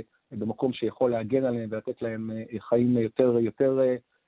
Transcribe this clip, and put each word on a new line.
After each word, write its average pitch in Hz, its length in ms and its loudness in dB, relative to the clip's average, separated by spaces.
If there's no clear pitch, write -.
במקום 113 360 -2
שיכול 120 380 0
להגן 117 340 0
עליהם 117 260 -4
ולתת 110 300 -8
להם, 110 300 -6
אה, 110 280 -8
חיים 123 380 2
יותר, 120 420 2
יותר, 131 400 0
אה, 127 160 2